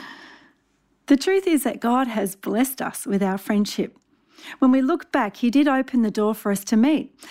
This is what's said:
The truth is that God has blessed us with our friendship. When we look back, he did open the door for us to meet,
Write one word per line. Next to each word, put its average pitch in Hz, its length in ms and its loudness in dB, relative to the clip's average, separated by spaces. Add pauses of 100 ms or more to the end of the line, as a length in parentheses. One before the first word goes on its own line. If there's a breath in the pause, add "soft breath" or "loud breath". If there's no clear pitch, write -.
(1080 loud breath)
The 277 100 6
truth 381 300 0
is 311 160 2
that 226 160 -4
God 247 280 0
has 208 280 -4
blessed 220 460 -2
us - 260 -8
with 202 160 0
our 190 140 0
friendship. - 600 -2 (640 loud breath)
When 262 120 4
we 269 100 2
look 294 300 -2
back, 220 260 -2
he 240 120 0
did 277 180 4
open 262 340 0
the 214 100 2
door 214 240 0
for 208 160 -4
us 196 140 -2
to 220 120 2
meet, 269 400 2 (140 loud breath)